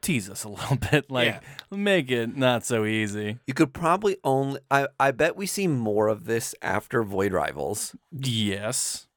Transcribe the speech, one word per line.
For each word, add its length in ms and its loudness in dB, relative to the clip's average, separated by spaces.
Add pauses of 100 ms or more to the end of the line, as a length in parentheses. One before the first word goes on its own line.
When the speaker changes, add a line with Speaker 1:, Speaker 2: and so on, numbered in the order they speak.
Speaker 1:
Tease 280 -2
us 160 -10
a 40 -10
little 280 -4
<laughs> 140 -2
bit. 200 0
Like, 160 2
Speaker 2:
Yeah. 120 -4 (320)
Speaker 1:
make 400 0
it 260 0
not 280 2
so 200 2
easy. 640 -2
Speaker 3:
You 60 -4
could 200 4
probably 500 2
only, 380 0 (100)
I, 160 4 (100)
I 140 4
bet 240 2
we 100 -8
see 220 -2
more 400 2
of 180 0
this 360 -2
after 420 0
Void 300 0
Rivals. 640 -2 (160)
Speaker 1:
Yes. 1040 -2